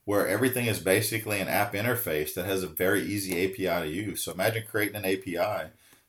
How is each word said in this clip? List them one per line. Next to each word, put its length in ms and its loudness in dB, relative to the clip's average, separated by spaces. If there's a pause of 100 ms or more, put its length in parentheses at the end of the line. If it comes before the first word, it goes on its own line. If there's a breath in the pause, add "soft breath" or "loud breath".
where 220 2
everything 400 2
is 140 0
basically 580 2
an 100 -2
app 260 0
interface 580 0
that 140 -4
has 160 0
a 40 -4
very 360 2
easy 360 -2
A 100 2
P 200 -2
I 120 2
to 80 -4
use. 360 -4
So 80 -6
imagine 360 0
creating 280 0
an 80 -6
A 120 2
P 220 -4
I 300 0 (400 soft breath)